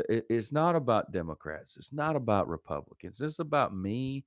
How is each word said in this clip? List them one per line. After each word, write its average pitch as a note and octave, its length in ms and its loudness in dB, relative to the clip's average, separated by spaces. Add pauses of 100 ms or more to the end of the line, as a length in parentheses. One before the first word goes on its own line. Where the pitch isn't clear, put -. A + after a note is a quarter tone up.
(140)
it, A2+ 160 2
it's A2+ 220 0
not E3 240 4
about A#2+ 360 4
Democrats. D#2 680 -6
It's - 140 -18
not D3 240 0
about A2+ 320 2
Republicans. - 720 -8
It's D3+ 200 -4
about D3 360 0
me B2+ 520 -4